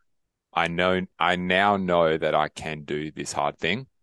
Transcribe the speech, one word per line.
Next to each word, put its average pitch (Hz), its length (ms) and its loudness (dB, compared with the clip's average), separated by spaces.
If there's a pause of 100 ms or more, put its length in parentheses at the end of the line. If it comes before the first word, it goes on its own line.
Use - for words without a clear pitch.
(540)
I 85 140 0
know, 90 340 0 (180)
I 87 160 2
now 92 420 2
know 87 400 2
that 78 180 0
I 76 140 2
can 78 340 -10
do 76 280 -6
this - 220 -10
hard 73 240 -4
thing." 104 300 -4 (160)